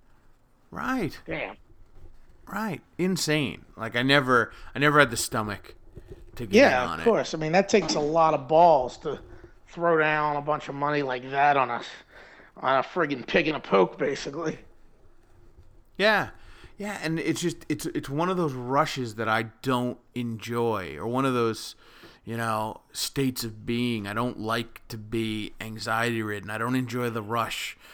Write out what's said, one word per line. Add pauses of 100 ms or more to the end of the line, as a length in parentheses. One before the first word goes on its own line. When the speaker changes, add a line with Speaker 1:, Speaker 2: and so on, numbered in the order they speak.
(720)
Speaker 1:
Right.
Speaker 2:
Damn. (880)
Speaker 1:
Right. (160)
Insane. (120)
Like,
I
never, (220)
I
never
had
the
stomach (640)
to
get
Speaker 2:
Yeah,
Speaker 1:
in
on
Speaker 2:
of
Speaker 1:
it.
Speaker 2:
course.
I
mean,
that
takes
a
lot
of
balls
to (480)
throw
down
a
bunch
of
money
like
that
on
a, (760)
on
a
friggin'
pig
in
a
poke,
basically. (1400)
Speaker 1:
Yeah. (460)
Yeah,
and
it's
just, (100)
it's,
it's
one
of
those
rushes
that
I (180)
don't (200)
enjoy,
or
one
of
those, (480)
you
know, (120)
states
of
being.
I
don't
like
to
be
anxiety-ridden.
I
don't
enjoy
the
rush. (180)